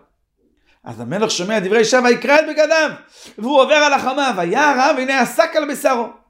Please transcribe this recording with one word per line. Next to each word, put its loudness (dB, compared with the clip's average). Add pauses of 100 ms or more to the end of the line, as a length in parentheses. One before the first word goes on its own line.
(840)
אז -14
המלך -4
שומע -4
דברי 0
אישה, 4
ויקרע 2
את 0
בגדיו, 2 (480)
והוא 2
עובר 2
על 4
החמה, -2
וירא, 0
והנה -2
השק -2
על -2
בשרו. -2 (220)